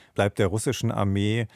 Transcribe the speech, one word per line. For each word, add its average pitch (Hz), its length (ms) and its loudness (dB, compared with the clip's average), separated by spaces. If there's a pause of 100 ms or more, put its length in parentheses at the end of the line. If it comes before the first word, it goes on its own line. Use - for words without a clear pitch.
(140)
bleibt 101 260 0
der 101 80 4
russischen 113 460 -2
Armee, 104 640 0